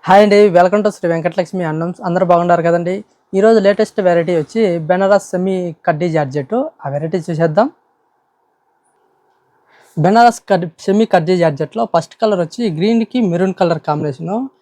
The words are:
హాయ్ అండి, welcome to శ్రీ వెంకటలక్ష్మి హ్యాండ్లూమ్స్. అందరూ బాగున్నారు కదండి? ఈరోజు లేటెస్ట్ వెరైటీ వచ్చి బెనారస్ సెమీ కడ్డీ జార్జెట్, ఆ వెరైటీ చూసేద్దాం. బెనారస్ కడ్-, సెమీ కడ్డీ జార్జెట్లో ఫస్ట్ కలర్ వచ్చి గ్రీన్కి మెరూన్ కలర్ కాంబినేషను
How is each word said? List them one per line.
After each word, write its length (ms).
హాయ్ 160
అండి, 140
welcome 300
to 100
శ్రీ 160
వెంకటలక్ష్మి 540
హ్యాండ్లూమ్స్. 420
అందరూ 240
బాగున్నారు 360
కదండి? 280
ఈరోజు 320
లేటెస్ట్ 420
వెరైటీ 320
వచ్చి 220
బెనారస్ 440
సెమీ 220
కడ్డీ 280
జార్జెట్, 400
ఆ 100
వెరైటీ 340
చూసేద్దాం. 400
బెనారస్ 520
కడ్-, 180
సెమీ 280
కడ్డీ 280
జార్జెట్లో 520
ఫస్ట్ 280
కలర్ 240
వచ్చి 180
గ్రీన్కి 440
మెరూన్ 300
కలర్ 260
కాంబినేషను 500